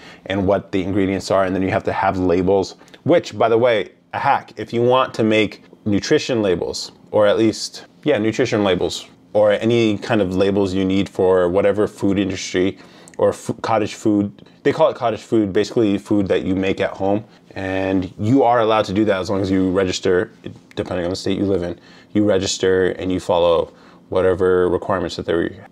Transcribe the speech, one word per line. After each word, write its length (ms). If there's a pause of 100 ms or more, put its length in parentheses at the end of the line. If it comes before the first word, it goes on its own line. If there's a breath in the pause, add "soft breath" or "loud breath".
(280 loud breath)
and 200
what 240
the 100
ingredients 500
are. 120
And 120
then 80
you 80
have 120
to 80
have 260
labels, 580 (280 loud breath)
which, 340
by 120
the 80
way, 340 (220)
a 60
hack, 360
if 160
you 100
want 340
to 80
make 400 (220)
nutrition 560
labels, 500 (200)
or 160
at 100
least, 480 (180)
yeah, 140
nutrition 460
labels, 440 (260)
or 180
any 460
kind 240
of 120
labels 400
you 120
need 240
for 400
whatever 380
food 300
industry 600 (400 loud breath)
or 120
f-, 220 (100)
cottage 320
food. 540 (160)
They 80
call 180
it 60
cottage 260
food, 300
basically 460
food 320
that 140
you 120
make 240
at 120
home. 340 (260 loud breath)
And 680
you 260
are 160
allowed 260
to 80
do 120
that 140
as 100
long 120
as 100
you 200
register, 600 (440)
depending 300
on 40
the 60
state 220
you 80
live 180
in, 160 (340 loud breath)
you 120
register 680
and 200
you 80
follow 520 (380 loud breath)
whatever 600
requirements 460
that 100
they, 80 (380)